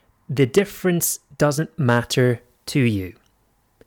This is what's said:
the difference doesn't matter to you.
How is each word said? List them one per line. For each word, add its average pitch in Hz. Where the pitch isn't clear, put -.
the 135
difference 180
doesn't 147
matter 120
to -
you. 98